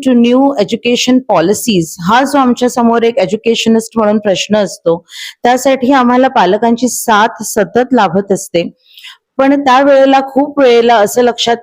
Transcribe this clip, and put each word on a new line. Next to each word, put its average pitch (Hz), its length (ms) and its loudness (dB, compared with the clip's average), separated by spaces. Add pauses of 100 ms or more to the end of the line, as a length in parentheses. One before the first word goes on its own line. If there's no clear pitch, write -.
to 254 120 2
new 240 240 2 (180)
education 240 580 -2 (140)
policies 185 520 0 (160)
हा 220 240 0
जो 269 140 -2
आमच्या 247 320 0
समोर 233 320 0
एक 233 160 0
एज्युकेशनिस्ट 226 800 -2
म्हणून 214 200 0
प्रश्न 208 380 -2
असतो, 175 500 -2 (360)
त्यासाठी 254 500 0
आम्हाला 254 360 2
पालकांची 233 600 0
साथ 220 540 -2
सतत 233 500 -2
लाभत 202 400 0
असते. 175 300 -4 (720)
पण 277 280 0
त्यावेळेला 269 560 4
खूप 285 400 -4
वेळेला 233 360 4
असं 208 260 0
लक्षात 233 400 -2